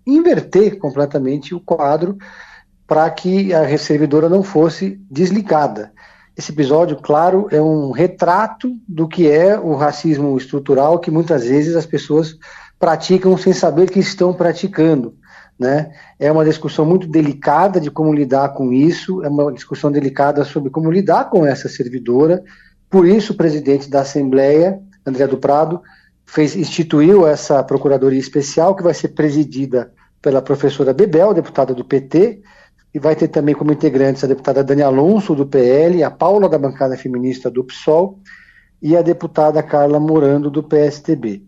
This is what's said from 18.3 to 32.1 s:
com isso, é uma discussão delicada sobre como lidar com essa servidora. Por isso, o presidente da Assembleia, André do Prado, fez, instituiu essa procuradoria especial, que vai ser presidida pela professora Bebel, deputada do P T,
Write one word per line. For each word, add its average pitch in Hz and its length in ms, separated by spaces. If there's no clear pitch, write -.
com 135 220
isso, 165 520
é 147 40
uma 147 240
discussão - 400
delicada 143 540
sobre 143 240
como 160 220
lidar 196 380
com 175 160
essa 131 220
servidora. 127 760
Por 185 180
isso, 208 260
o - 40
presidente 143 520
da 139 120
Assembleia, 143 800
André 135 220
do 123 100
Prado, 151 440
fez, - 300
instituiu 160 720
essa 147 360
procuradoria 135 560
especial, 160 560
que 190 80
vai 170 100
ser 160 160
presidida 139 840
pela 135 200
professora 139 520
Bebel, 185 400
deputada 135 400
do 123 120
P 135 160
T, 175 400